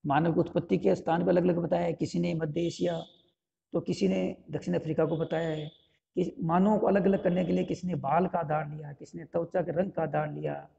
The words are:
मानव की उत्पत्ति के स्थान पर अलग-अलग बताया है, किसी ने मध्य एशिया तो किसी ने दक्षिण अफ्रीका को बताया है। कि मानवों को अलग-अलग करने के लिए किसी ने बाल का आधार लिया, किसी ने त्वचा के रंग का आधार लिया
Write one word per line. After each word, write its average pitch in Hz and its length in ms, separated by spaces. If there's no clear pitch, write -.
मानव 156 280
की 175 60
उत्पत्ति 170 380
के 190 160
स्थान 175 280
पर 180 60
अलग-अलग 175 280
बताया 175 280
है, 170 80
किसी 156 260
ने 175 160
मध्य 160 320
एशिया 165 360
तो 165 80
किसी 185 280
ने 185 420
दक्षिण 175 280
अफ्रीका 156 280
को 160 100
बताया 165 320
है। 156 200
कि 180 260
मानवों 185 380
को - 80
अलग-अलग 196 380
करने 180 200
के 180 80
लिए 180 120
किसी 180 220
ने 180 80
बाल 147 320
का 180 120
आधार 151 300
लिया, 147 240
किसी 151 260
ने 160 60
त्वचा 170 380
के 170 80
रंग 175 220
का 165 100
आधार 151 300
लिया 147 360